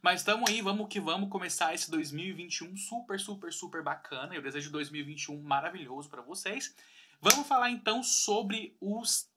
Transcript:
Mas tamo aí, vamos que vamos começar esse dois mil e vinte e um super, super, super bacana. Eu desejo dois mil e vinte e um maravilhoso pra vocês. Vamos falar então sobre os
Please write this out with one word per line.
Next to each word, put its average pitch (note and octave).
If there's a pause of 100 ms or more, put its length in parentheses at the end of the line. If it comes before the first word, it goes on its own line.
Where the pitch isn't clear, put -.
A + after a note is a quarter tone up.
Mas F3+
tamo A3+
aí, A3
vamos G3+
que G#3
vamos F3+
começar F3
esse -
dois D#3
mil D#3+
e F#3+
vinte E3
e E3
um F#3
super, A3
super, G3
super E3
bacana. C#3+
Eu D3
desejo C#3+
dois D3
mil D3+
e C#3+
vinte D3
e -
um D3
maravilhoso D3
pra B2+
vocês. F#3+ (460)
Vamos C#4+
falar B3
então A#3+
sobre G#3+
os G#3+